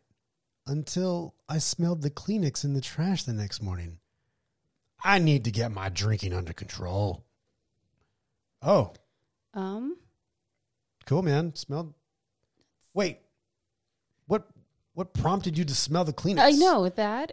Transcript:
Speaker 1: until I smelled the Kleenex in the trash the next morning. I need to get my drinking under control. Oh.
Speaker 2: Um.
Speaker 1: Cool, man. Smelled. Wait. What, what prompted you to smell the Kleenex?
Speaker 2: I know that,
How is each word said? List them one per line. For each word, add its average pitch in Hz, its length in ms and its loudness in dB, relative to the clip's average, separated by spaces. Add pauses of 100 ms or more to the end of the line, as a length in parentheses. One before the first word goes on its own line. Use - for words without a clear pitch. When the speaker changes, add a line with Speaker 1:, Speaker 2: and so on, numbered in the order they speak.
(680)
Speaker 1:
until 170 680 -4 (140)
I 160 100 -2
smelled 170 440 0
the 143 80 -2
Kleenex 180 540 -2
in 143 100 0
the 139 60 -2
trash 165 440 -2
the 127 80 -4
next 104 300 -4
morning. 87 360 -6 (1040)
I 196 160 6
need 147 260 4
to 120 60 0
get 113 220 -2
my 95 160 -6
drinking 98 460 -2
under 87 180 -4
control. 95 720 -4 (1400)
Oh. 147 300 4 (600)
Speaker 2:
Um. 208 420 -6 (1080)
Speaker 1:
Cool, 156 160 0
man. 160 320 0
Smelled. 147 400 -10 (1000)
Wait. 185 260 -2 (1080)
What, 208 200 -2 (460)
what 180 220 -8
prompted 180 420 0
you 175 80 2
to 139 100 -4
smell 170 300 0
the 151 80 -2
Kleenex? 185 280 0
Speaker 2:
I 285 100 10
know 294 400 6
that, 220 420 -4